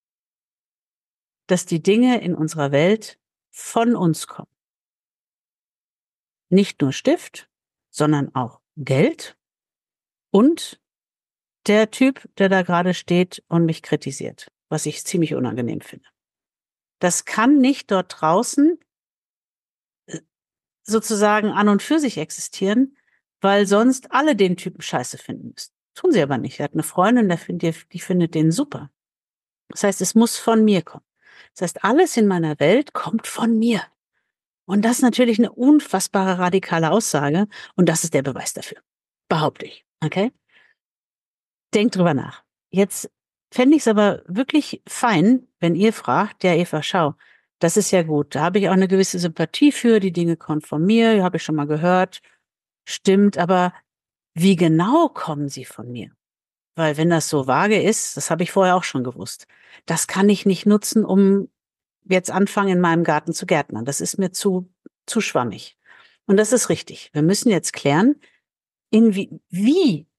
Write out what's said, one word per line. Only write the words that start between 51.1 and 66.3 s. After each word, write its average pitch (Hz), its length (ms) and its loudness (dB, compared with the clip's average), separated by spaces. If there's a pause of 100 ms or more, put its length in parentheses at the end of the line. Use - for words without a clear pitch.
Habe 180 140 -2
ich - 60 -8
schon 156 120 -4
mal 147 120 -2
gehört. 180 540 0 (640)
Stimmt, 196 520 2
aber 180 360 0 (640)
wie 185 200 4
genau 180 540 2
kommen 147 400 -8
sie 131 160 -14
von 120 260 -16
mir?“ 120 200 -14 (640)
Weil 156 220 -2
wenn 160 120 2
das 160 200 0
so 135 180 -2
vage 180 340 2
ist, - 360 -2
das - 140 -6
habe 165 120 0
ich - 80 -6
vorher 185 240 4
auch 180 80 0
schon 127 200 -6
gewusst, - 440 -12 (380)
das - 220 -4
kann 196 220 2
ich 196 160 0
nicht 190 200 0
nutzen, 208 400 2
um 196 440 2 (560)
jetzt 185 260 -2
anfangen, 196 380 0
in 180 120 2
meinem 170 220 2
Garten 160 300 -2
zu 190 120 -10
gärtnern. 143 400 -2
Das 139 160 -6
ist - 180 -6
mir 185 120 -2
zu, 185 400 -4 (340)
zu - 160 -4
schwammig. - 560 -6 (480)
Und 196 120 4